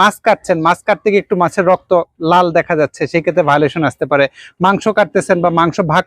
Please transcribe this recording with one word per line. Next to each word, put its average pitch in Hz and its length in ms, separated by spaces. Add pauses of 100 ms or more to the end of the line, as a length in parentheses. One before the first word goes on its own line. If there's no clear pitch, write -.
মাছ 202 140 (120)
কাটছেন, 190 300 (100)
মাছ 170 200
কাটতে 208 260
গিয়ে 196 120
একটু - 180
মাছের 175 280
রক্ত - 220 (380)
লাল 180 160 (120)
দেখা 165 220
যাচ্ছে, 147 300
সেই 170 140
ক্ষেত্রে 170 260
ভায়োলেশন 151 400
আসতে - 200
পারে। 139 140 (400)
মাংস 196 200 (140)
কাটতেছেন 196 460
বা 175 140
মাংস 165 180 (160)
ভাগ 175 140